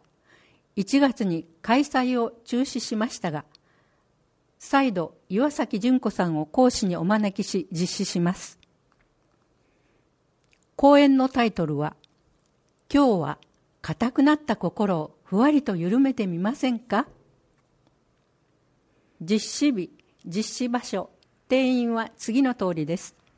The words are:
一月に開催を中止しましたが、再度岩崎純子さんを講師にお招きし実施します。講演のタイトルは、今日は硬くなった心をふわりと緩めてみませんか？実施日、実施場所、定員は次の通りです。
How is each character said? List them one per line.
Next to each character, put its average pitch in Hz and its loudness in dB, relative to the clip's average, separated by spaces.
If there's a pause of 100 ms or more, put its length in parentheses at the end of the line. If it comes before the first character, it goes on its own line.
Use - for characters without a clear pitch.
(760)
一 208 0
月 269 2
に 165 -2 (140)
開 240 2
催 254 -2
を 233 -2 (140)
中 247 -2
止 269 -4
し - -6
ま 214 -2
し - -12
た 180 -6
が、 147 -8 (1120)
再 277 0
度 175 -4 (140)
岩 262 0
崎 240 -4
純 254 2
子 226 -2
さ 190 -2
ん 156 -2
を 151 -4
講 254 4
師 - -2
に 175 0
お 165 -4
招 208 0
き 202 -4
し 185 -4
実 180 -4
施 196 -2
し - -4
ま 175 0
す。 - -14 (2250)
講 285 8
演 277 6
の 262 2
タ 247 0
イ 226 0
ト 175 -2
ル 147 -4
は、 151 -4 (960)
今 269 4
日 165 -2
は 143 -6 (460)
硬 226 -4
く 277 2
な 294 6
っ 302 2
た 262 -4
心 190 -2
を 151 -10
ふ 180 -4
わ 269 4
り 294 2
と 202 -4
緩 180 0
め 269 2
て 214 -4
み 170 -4
ま 214 -2
せ 262 -2
ん 226 -4
か？ 220 -2 (2250)
実 202 -2
施 285 0
日、 190 -6 (340)
実 185 -4
施 - -6
場 240 -2
所、 - -8 (380)
定 262 2
員 240 0
は 226 -4
次 240 0
の 254 2
通 180 -2
り 156 -4
で 165 -4
す。 - -14 (220)